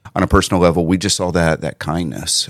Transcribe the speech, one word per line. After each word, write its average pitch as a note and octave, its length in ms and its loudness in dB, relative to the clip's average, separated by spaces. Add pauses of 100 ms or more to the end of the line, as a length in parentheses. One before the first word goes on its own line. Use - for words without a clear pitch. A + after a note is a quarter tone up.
(140)
on - 80 0
a F2+ 40 0
personal F#2+ 360 2
level, E2+ 240 4
we F#2 120 2
just F2 180 -2
saw F2+ 140 -2
that, E2 320 0
that - 160 -8
kindness, D#2+ 720 -4